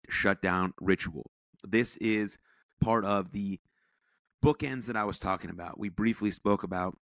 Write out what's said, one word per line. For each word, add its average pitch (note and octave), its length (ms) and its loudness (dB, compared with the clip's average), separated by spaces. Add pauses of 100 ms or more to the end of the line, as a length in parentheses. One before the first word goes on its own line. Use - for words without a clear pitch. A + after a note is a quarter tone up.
(100)
shutdown F#2 680 2
ritual. F2+ 520 -2 (360)
This A2 300 2
is G#2+ 400 0 (460)
part A2+ 240 2
of G2+ 260 0
the G2 260 -4 (880)
bookends C#3 440 2
that A#2 80 -2
I G#2+ 80 2
was G2+ 140 -2
talking F#2+ 320 -2
about. F2 280 -10
We G#2 100 -4
briefly G#2 420 2
spoke G2+ 340 2
about F#2 340 -4 (140)